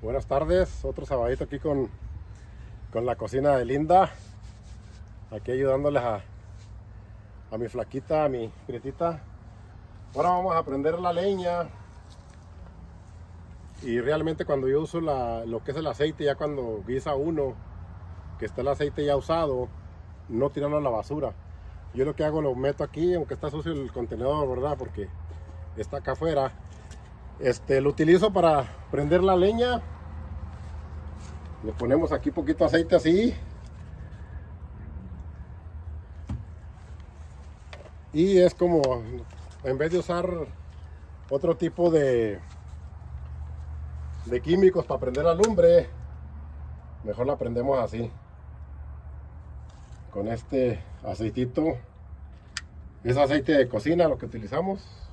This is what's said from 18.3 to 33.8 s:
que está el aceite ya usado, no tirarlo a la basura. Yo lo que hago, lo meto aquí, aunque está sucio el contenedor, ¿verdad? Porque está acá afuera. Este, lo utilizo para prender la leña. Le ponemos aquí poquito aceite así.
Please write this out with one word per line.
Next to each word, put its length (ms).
que 60
está 160
el 80
aceite 340
ya 140
usado, 500
no 200
tirarlo 280
a 40
la 80
basura. 440
Yo 120
lo 100
que 80
hago, 180
lo 140
meto 300
aquí, 300
aunque 180
está 160
sucio 240
el 180
contenedor, 560
¿verdad? 300
Porque 320
está 220
acá 160
afuera. 400
Este, 400
lo 100
utilizo 440
para 320
prender 320
la 140
leña. 440
Le 80
ponemos 400
aquí 200
poquito 340
aceite 320
así. 360